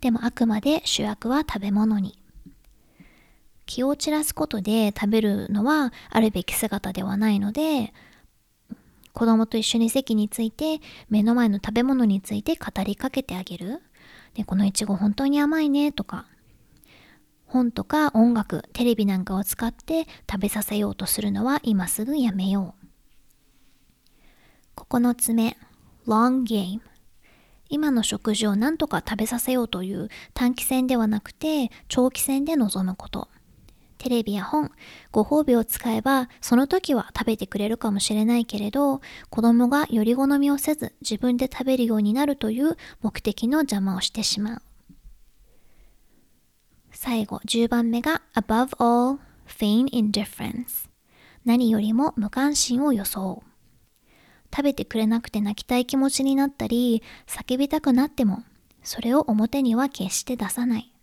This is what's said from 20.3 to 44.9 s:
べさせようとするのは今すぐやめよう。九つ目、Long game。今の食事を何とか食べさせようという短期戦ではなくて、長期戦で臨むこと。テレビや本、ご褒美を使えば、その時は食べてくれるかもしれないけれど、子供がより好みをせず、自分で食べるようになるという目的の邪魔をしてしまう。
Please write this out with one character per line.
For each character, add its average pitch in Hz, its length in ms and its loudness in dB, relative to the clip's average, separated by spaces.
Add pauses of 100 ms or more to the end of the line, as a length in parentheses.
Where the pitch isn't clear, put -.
べ 202 80 0
さ 208 140 -4
せ - 120 -6
よ 208 140 0
う 196 60 -8
と 196 100 -8
す - 160 -4
る 208 100 -2
の 202 140 -2
は 277 160 0
今 190 260 0
す 214 160 -4
ぐ 277 140 -2
や 240 140 2
め 190 180 -2
よ 190 320 -2
う。 - 60 -20 (1900)
九 240 400 0
つ 247 180 2
目、 226 220 2 (520)
Long 247 360 2
game。 208 380 -2 (880)
今 294 220 0
の 240 100 2
食 214 320 -2
事 214 140 0
を 202 80 2
何 277 240 0
と 311 80 0
か - 200 -2
食 202 120 -4
べ 220 80 0
さ 240 100 -4
せ 247 140 -2
よ 254 120 2
う 220 40 -4
と 180 160 -6
い 190 120 -6
う 214 140 -6 (240)
短 247 220 0
期 - 100 -8
戦 262 220 0
で 254 100 2
は 220 100 2
な 214 140 0
く - 100 -18
て、 302 400 -2 (160)
長 254 220 2
期 - 120 -8
戦 269 220 0
で 320 120 0
臨 196 340 0
む 190 60 -6
こ - 140 -18
と。 - 200 -8 (720)
テ 254 100 -6
レ 240 120 2
ビ 208 120 -4
や 196 100 -4
本、 302 260 -2 (440)
ご 214 100 4
褒 294 220 2
美 254 100 4
を 226 80 4
使 - 260 -6
え 220 120 -2
ば、 262 260 2 (140)
そ - 160 4
の 269 100 4
時 370 260 0
は - 240 -2
食 233 80 -2
べ 220 120 0
て 190 100 -8
く - 100 -8
れ 202 120 -2
る 226 80 -2
か 226 120 -2
も 202 120 0
し - 120 -2
れ 214 120 2
な 240 120 4
い 233 80 0
け 214 140 -8
れ 208 100 -4
ど、 277 300 0 (300)
子 - 120 -2
供 233 280 6
が 285 200 2
よ 220 140 2
り 226 100 4
好 269 140 2 (100)
み 277 140 4
を 285 60 2
せ 302 180 0
ず、 - 240 -10
自 - 180 -6
分 247 200 0
で 262 120 0
食 - 140 -8
べ 262 140 2
る 240 80 2
よ 226 100 2
う 214 60 2
に 208 120 2
な 269 120 2
る 285 100 0
と 220 160 -2
い 233 180 -2
う 330 60 -2 (260)
目 - 160 -4
的 220 300 -2
の 285 120 2
邪 240 200 0
魔 190 160 0
を 190 60 -4
し - 80 -2
て - 120 -8
し 202 200 -2
ま 220 160 -6
う。 - 40 -14 (2250)